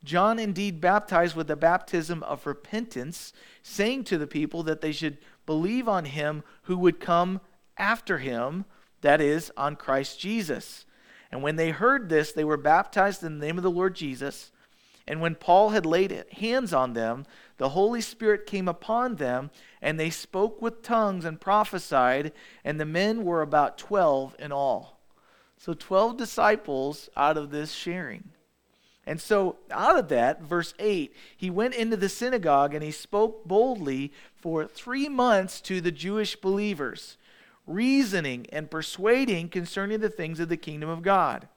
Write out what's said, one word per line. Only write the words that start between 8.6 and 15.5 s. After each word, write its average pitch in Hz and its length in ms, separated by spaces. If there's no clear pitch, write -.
that 147 200
is, 151 340
on 147 200
Christ 135 440
Jesus." 190 680
And 135 100
when 147 140
they 160 160
heard 233 380
this, 151 220
they 156 120
were 151 140
baptized 185 680
in 156 160
the 147 80
name 170 100
of 180 60
the 185 80
Lord 180 240
Jesus. 139 560
And 156 120
when 165 140
Paul 196 380